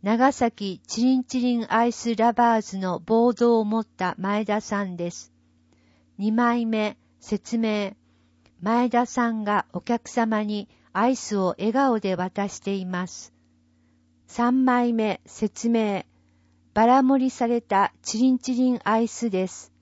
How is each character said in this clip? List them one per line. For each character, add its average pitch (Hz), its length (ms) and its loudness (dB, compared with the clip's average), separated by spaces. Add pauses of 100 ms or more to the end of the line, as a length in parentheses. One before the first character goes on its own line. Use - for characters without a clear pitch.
長 233 300 2
崎 202 560 -4
チ - 140 -4
リ 262 160 4
ン 254 40 -2
チ - 160 -6
リ 247 200 0
ン 226 140 4
ア 226 120 4
イ 240 80 2
ス 233 240 -2
ラ 226 160 4
バ 233 260 4
ー 214 40 0
ズ - 140 -8
の 185 220 -2
ボ 226 320 4
ー 233 40 0
ド 233 260 4
を 220 40 0
持 220 180 -2
っ - 20 -4
た - 340 -6
前 202 260 -2
田 208 160 -2
さ 202 220 -4
ん 180 140 -8
で 175 160 -6
す。 - 200 -20 (880)
二 208 140 0
枚 240 340 0
目、 214 300 -2 (240)
説 - 360 -6
明。 214 380 -2 (680)
前 233 300 0
田 240 160 2
さ 233 240 -2
ん 220 140 -6
が 208 280 0
お 180 80 -8
客 - 280 -4
様 220 340 -2
に 208 260 -6 (240)
ア 208 140 2
イ 262 80 2
ス - 220 -6
を 190 200 0
笑 214 160 -2
顔 254 280 2
で 190 160 -2
渡 190 320 -4
し - 100 -14
て 202 160 -6
い 190 100 -6
ま 180 220 -6
す。 - 260 -18 (920)
三 254 380 0
枚 247 280 2
目、 220 320 -2
説 - 440 -6
明。 214 360 0 (680)
バ 220 120 4
ラ 254 180 6
盛 262 220 2
り 262 40 0
さ 247 160 -4
れ 233 140 0
た 202 320 0 (100)
チ - 160 -8
リ 254 140 4
ン 254 60 0
チ 254 160 -4
リ 254 180 2
ン 240 100 -2
ア 220 160 0
イ 226 80 0
ス 233 240 -6
で 185 160 -2
す。 - 360 -16